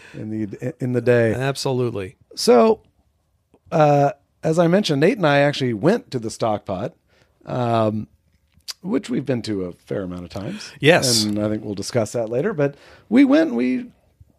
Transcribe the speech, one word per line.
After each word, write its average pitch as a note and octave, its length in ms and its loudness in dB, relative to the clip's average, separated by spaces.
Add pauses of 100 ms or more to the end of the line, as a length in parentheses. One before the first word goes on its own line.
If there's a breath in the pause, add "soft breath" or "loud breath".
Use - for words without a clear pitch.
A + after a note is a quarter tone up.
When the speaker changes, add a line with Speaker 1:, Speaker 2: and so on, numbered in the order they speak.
(160 loud breath)
Speaker 1:
in A2 160 -10
the, A2 480 -6
in B2 140 -4
the A#2+ 80 0
day. A#2 340 4
Speaker 2:
Absolutely. B2 800 -4 (180)
Speaker 1:
So, A3+ 480 4 (920)
uh, C#3+ 400 4 (320)
as D#3+ 160 0
I E3+ 80 4
mentioned, E3+ 340 2
Nate A3 160 4
and F3 100 0
I C#3+ 120 4
actually C#3 340 0
went C#3 380 0
to B2+ 80 -6
the A2 100 -6
stock G#2+ 360 -4
pot, G2 280 -6 (520)
um, A2+ 600 -2 (760)
which G#3 280 -4
we've - 160 -4
been B2 180 -2
to G2+ 220 -4
a F2 80 -10
fair A2 300 -8
amount F2+ 200 -10
of F2 60 -16
times. C3 500 -10
Speaker 2:
Yes. C3 440 2
Speaker 1:
And G#2 160 -2
I G#2+ 100 0
think G#2+ 140 -4
we'll G#2+ 120 -8
discuss G#2+ 380 -4
that A2+ 160 -4
later. D3+ 240 -2
But C#3+ 220 -2 (340 loud breath)
we B3+ 140 6
went, C#4+ 300 4
we, B3 340 -2 (520)